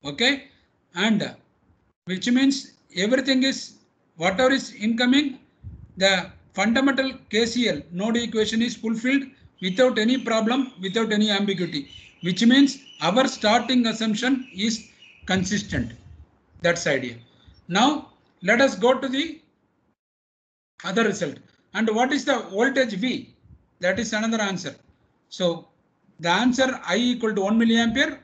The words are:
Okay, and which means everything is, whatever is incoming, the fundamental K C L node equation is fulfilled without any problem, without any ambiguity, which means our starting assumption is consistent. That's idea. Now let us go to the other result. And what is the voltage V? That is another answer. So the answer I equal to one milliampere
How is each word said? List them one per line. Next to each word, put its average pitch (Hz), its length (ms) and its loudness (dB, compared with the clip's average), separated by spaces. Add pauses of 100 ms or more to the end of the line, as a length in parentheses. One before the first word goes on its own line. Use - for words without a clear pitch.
Okay, 262 400 -2 (500)
and 190 400 0 (720)
which 185 260 -4
means 269 440 2 (200)
everything 262 480 2
is, - 360 -4 (380)
whatever 190 360 2
is - 220 -4
incoming, 247 680 0 (560)
the 185 340 0 (240)
fundamental 262 580 2 (180)
K 220 160 2
C 233 220 0
L 151 140 -4 (100)
node 214 240 -2
equation 226 460 0
is - 140 -2
fulfilled 254 480 -2 (360)
without 214 380 2
any 233 200 2
problem, 226 640 0
without 196 320 -2
any 214 180 2
ambiguity, 185 600 -4 (320)
which 180 220 0
means 262 340 6 (220)
our 202 260 2
starting 233 600 2
assumption 226 640 -2
is 208 360 -4 (380)
consistent. 185 680 -2 (680)
That's 170 240 0
idea. 127 300 -4 (520)
Now 247 440 0 (300)
let 214 180 2
us 269 140 2
go 240 240 2
to 269 100 -6
the 302 320 -6 (1400)
other 190 200 0
result. 175 320 -2 (380)
And 214 200 0
what 254 180 2
is 277 120 -2
the 262 140 0 (120)
voltage 240 440 0
V? 190 400 -6 (460)
That 190 180 0
is 220 140 -4
another 220 280 -2
answer. 185 360 -6 (520)
So 170 400 -4 (520)
the 165 80 -4
answer 247 580 2
I 180 100 0
equal 233 380 0
to 202 60 0
one 208 180 2
milliampere 233 640 2